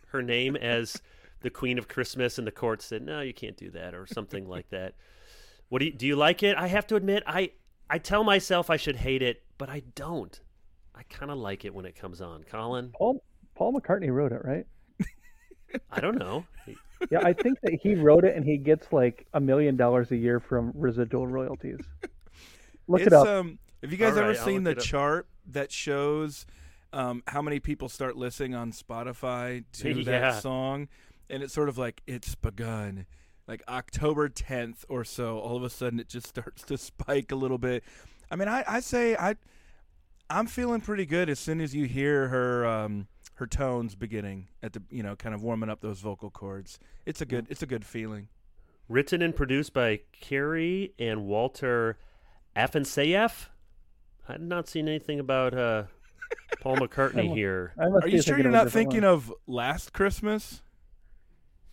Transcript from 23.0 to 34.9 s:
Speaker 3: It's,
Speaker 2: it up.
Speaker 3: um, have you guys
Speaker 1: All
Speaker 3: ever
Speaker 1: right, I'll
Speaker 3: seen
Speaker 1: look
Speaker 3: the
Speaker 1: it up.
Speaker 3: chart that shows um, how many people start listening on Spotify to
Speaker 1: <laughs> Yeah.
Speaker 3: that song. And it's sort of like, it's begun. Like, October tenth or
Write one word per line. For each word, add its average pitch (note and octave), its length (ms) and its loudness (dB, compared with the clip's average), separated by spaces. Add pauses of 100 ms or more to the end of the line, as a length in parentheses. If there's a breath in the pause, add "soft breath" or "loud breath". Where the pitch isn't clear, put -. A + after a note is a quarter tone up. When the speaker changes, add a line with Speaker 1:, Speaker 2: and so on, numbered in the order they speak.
Speaker 3:
It's, G3+ 60 8
Speaker 2:
it F#3 60 10
up. C#3+ 140 12
Speaker 3:
um, E3+ 300 0 (240)
have C3+ 100 -8
you F3+ 60 -6
guys A3 160 4
Speaker 1:
All G#3 60 4
Speaker 3:
ever G#3+ 100 4
Speaker 1:
right, A3 80 2
I'll A3+ 80 -2
Speaker 3:
seen G3 180 0
Speaker 1:
look - 20 -
Speaker 3:
the E3+ 60 2
Speaker 1:
it B2 60 0
up. B2 60 -4
Speaker 3:
chart D3 440 0 (200)
that C#3 240 -6
shows D3 760 -2 (480 soft breath)
um, B2 340 -6
how C#3+ 140 -4
many D3 180 -2
people C3+ 300 -6
start B2+ 260 -6
listening B2+ 400 -6
on A#2 160 -8
Spotify B2 1040 -8
to D3+ 180 -6
Speaker 1:
<laughs> B2+ 100 -2
Yeah. B2 180 0 (120)
Speaker 3:
that G#2+ 100 -4
song. C3+ 460 -4 (420 soft breath)
And C3+ 140 -8
it's C3+ 100 -12
sort D3+ 160 0
of A#2+ 80 -6
like, A#2+ 300 -6
it's B2 280 -8
begun. G#2 720 -6 (420)
Like, A#2 200 -12
October D3 640 -2
tenth A#2+ 580 -8
or B2 160 -4